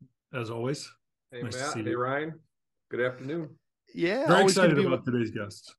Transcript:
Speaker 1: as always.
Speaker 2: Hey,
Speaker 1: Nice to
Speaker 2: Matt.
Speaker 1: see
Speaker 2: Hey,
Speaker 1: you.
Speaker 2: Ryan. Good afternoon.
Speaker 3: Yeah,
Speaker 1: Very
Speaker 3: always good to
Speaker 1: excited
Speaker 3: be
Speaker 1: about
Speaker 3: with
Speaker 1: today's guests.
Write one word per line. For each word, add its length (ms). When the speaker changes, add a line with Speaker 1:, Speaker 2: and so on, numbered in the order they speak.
Speaker 1:
as 160
always. 400
Speaker 2:
Hey, 100
Speaker 1:
Nice 120
to 60
Speaker 2:
Matt. 120
Speaker 1:
see 100
Speaker 2:
Hey, 80
Speaker 1:
you. 80
Speaker 2:
Ryan. 400
Good 120
afternoon. 560
Speaker 3:
Yeah, 320
Speaker 1:
Very 140
Speaker 3:
always 140
good 80
to 40
Speaker 1:
excited 100
Speaker 3:
be 80
Speaker 1:
about 220
Speaker 3:
with 80
Speaker 1:
today's 160
guests. 480